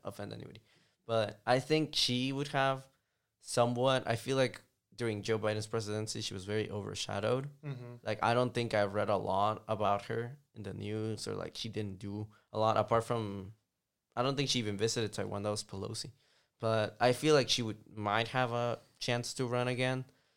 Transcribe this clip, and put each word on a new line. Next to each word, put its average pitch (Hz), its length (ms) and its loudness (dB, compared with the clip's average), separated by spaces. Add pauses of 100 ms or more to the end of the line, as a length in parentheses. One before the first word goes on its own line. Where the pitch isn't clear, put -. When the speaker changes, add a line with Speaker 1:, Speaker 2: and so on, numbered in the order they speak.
Speaker 1:
offend 104 300 -6
anybody. 107 260 -12 (460)
But 110 400 2
I 127 140 6
think 156 340 2
she 127 400 2
would 139 160 -4
have 135 340 0 (580)
somewhat, 123 640 4
I 117 120 2
feel 135 200 -2
like 127 240 2 (340)
during 107 260 -2
Joe 110 180 2
Biden's 107 280 0
presidency, 107 540 -4
she 101 120 -6
was 95 100 -8
very 107 260 -2
overshadowed. 104 760 -2 (180)
Speaker 2:
Mm-hmm. 123 380 -10
Speaker 1:
Like, 107 200 -4
I 117 100 4
don't 123 200 2
think 117 200 -2
I've 101 200 2
read 104 160 0
a 101 80 4
lot 98 500 0
about 101 380 0
her 120 320 -6 (180)
in 107 80 -12
the 98 100 -8
news, 107 540 -6
or, 101 80 -4
like, 92 200 -8
she - 140 -6
didn't 101 300 -6
do 101 280 -6 (240)
a 107 80 -4
lot 110 160 4
apart 110 300 4
from, 101 480 -4 (640)
I 123 80 0
don't 135 120 2
think 135 140 0
she 127 100 2
even 104 180 -2
visited 110 360 0
Taiwan. 101 300 -4
That 107 80 0
was 104 120 -4
Pelosi. 107 480 -8 (480)
But 110 400 0
I 123 140 6
feel 151 220 6
like 127 140 6
she - 120 2
would, 107 160 -4 (180)
might 107 340 2
have 127 220 0
a 120 280 0 (200)
chance - 360 -2
to 131 100 -2
run 123 220 0
again. 127 360 0 (340)